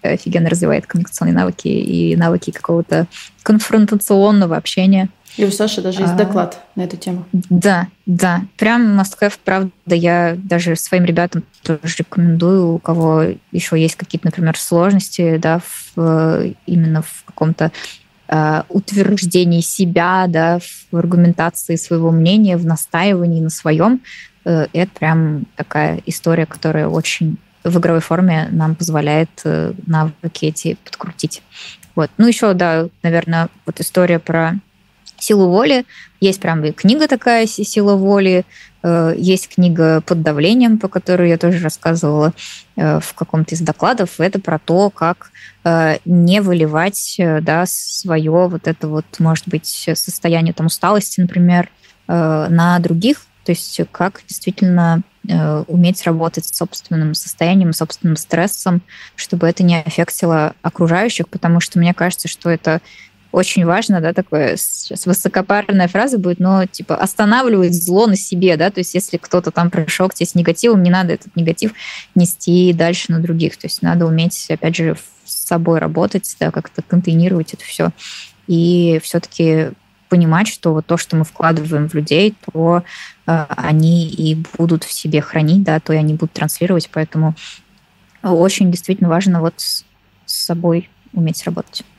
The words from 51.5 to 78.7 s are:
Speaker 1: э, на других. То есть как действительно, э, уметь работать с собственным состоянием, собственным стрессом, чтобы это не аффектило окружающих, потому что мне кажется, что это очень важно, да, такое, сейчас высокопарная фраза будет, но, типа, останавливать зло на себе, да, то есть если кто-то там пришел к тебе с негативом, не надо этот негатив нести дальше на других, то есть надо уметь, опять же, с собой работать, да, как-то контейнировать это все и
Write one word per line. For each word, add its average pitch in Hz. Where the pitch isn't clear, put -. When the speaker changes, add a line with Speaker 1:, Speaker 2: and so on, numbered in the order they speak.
Speaker 1:
э, 156
на 170
других. 175
То 180
есть -
как -
действительно, 175
э, 156
уметь 175
работать 165
с -
собственным 160
состоянием, 175
собственным 160
стрессом, 175
чтобы 170
это 170
не 175
аффектило 160
окружающих, 175
потому 170
что -
мне 175
кажется, -
что -
это 165
очень 185
важно, 185
да, 160
такое, 151
сейчас -
высокопарная 196
фраза 233
будет, 180
но, 190
типа, -
останавливать 214
зло 180
на 202
себе, 180
да, 170
то -
есть -
если 180
кто-то 175
там 175
пришел 185
к 190
тебе -
с -
негативом, 180
не 180
надо 180
этот -
негатив 170
нести 180
дальше 170
на 165
других, 165
то -
есть -
надо 170
уметь, 165
опять 165
же, 160
с -
собой 165
работать, 165
да, 160
как-то -
контейнировать 175
это -
все 165
и 170